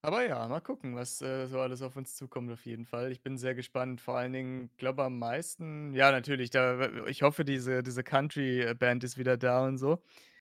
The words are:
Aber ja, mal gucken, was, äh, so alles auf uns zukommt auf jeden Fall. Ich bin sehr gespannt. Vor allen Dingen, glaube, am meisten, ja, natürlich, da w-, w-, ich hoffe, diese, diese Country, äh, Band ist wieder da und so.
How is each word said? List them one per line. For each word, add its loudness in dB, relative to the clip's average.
Aber 2
ja, -2
mal -2
gucken, -8
was, -6
äh, -4
so -4
alles -2
auf -10
uns -10
zukommt -8
auf -12
jeden -10
Fall. -4
Ich -10
bin -6
sehr -2
gespannt. -4
Vor -4
allen -2
Dingen, -6
glaube, 0
am -2
meisten, -6
ja, 10
natürlich, 0
da 4
w-, -2
w-, -2
ich -4
hoffe, 4
diese, 0
diese -4
Country, 2
äh, 0
Band 2
ist -6
wieder 4
da 4
und 0
so. 2